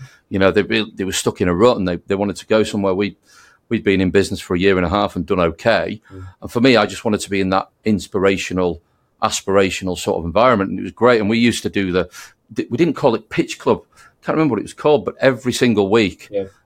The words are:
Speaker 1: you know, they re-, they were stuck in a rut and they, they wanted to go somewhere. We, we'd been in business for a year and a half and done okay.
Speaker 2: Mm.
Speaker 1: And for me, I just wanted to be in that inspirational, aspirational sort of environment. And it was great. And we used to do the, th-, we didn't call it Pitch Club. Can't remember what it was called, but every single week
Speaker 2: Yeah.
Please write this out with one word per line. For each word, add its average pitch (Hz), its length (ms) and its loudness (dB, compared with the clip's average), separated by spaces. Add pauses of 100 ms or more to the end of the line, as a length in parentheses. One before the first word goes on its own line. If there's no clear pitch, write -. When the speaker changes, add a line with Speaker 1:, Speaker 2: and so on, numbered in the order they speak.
(280)
Speaker 1:
you 104 100 -4
know, 95 120 4
they 98 120 2
re-, 110 320 -2
they 101 100 -6
were 95 80 -4
stuck - 280 -4
in 95 80 2
a 87 60 2
rut 110 220 4
and 95 100 -2
they, 87 100 -2 (100)
they 98 80 -2
wanted 98 220 -4
to - 100 -18
go 110 160 2
somewhere. 98 320 -2
We, 98 220 -4 (520)
we'd 113 160 -4
been 95 160 2
in 92 100 2
business 98 300 0
for - 140 -4
a 87 40 0
year 95 180 4
and 87 100 0
a - 20 -2
half 101 280 -2
and 85 100 -4
done 95 140 0
okay. 90 600 0 (100)
Speaker 2:
Mm. 95 180 -18 (140)
Speaker 1:
And 110 80 -16
for 120 100 -4
me, 123 160 6
I 107 100 4
just 95 180 -10
wanted 107 160 0
to - 100 -12
be 98 100 0
in 95 100 -2
that 95 180 0 (160)
inspirational, 92 960 -2 (420)
aspirational 98 760 0
sort 95 220 -2
of 80 40 -6
environment. 98 460 2
And 95 80 -6
it 98 40 -8
was 95 100 -10
great. 120 280 4
And 101 80 0
we 113 100 2
used 117 260 2
to 98 60 -6
do 95 220 -2
the, 87 160 0 (460)
th-, - 160 -6
we 117 60 -4
didn't 160 180 2
call 120 220 2
it - 120 -14
Pitch - 300 -4
Club. - 260 0 (380)
Can't 143 140 -4
remember 156 160 0
what 107 80 -2
it - 20 -4
was - 120 -14
called, 147 300 0
but - 160 -8
every 123 320 0
single 104 380 2
week 104 400 0
Speaker 2:
Yeah. 98 140 -4 (220)